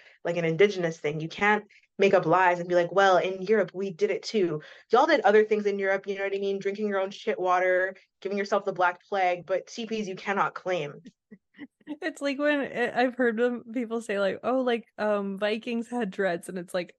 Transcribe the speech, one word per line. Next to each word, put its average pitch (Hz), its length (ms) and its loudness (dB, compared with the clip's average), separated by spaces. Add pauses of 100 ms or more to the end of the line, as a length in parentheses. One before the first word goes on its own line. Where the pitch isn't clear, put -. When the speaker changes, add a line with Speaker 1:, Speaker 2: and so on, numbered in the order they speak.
(240)
Speaker 1:
like, 170 140 -2
an 170 80 -2
Indigenous 175 540 2
thing. 151 200 -4
You 160 80 -6
can't 208 360 0 (340)
make 196 160 4
up 170 140 4
lies 175 320 4
and 175 100 -6
be 180 60 2
like, 175 160 2
"Well, 190 260 6
in 185 240 -2
Europe, 190 320 2
we 196 160 -4
did 196 220 -2
it - 100 -4
too." 170 400 -2 (300)
Y'all 254 160 6
did 294 140 4
other 214 220 6
things 214 220 0
in 202 140 -2
Europe, 196 260 -2
you 202 100 -6
know 196 80 -6
what 196 120 -4
I - 20 -4
mean? 196 220 -2
Drinking 202 280 -4
your 196 120 -2
own 190 100 -2
shit 202 300 -6
water, 185 560 2 (260)
giving 196 160 -6
yourself 202 280 -2
the 190 80 -4
Black 180 340 -2
Plague, 180 400 -2
but 185 180 -2
teepees 220 420 -8
you 190 80 -8
cannot 190 380 -2
claim. 165 480 -6 (840)
Speaker 2:
It's 311 340 -10
like 285 160 -2
when, 294 240 0
eh, 240 320 -4
I've 247 220 0
heard 233 220 0
them, 240 260 -2 (100)
people 226 280 -4
say, 208 180 -4
like, 196 240 0
"Oh, 254 180 0
like, 240 240 -2 (140)
um, 202 400 -2
Vikings 233 500 -4
had 240 220 -4
dreads," 185 380 -2
and 185 100 -8
it's 175 140 -14
like 175 260 -6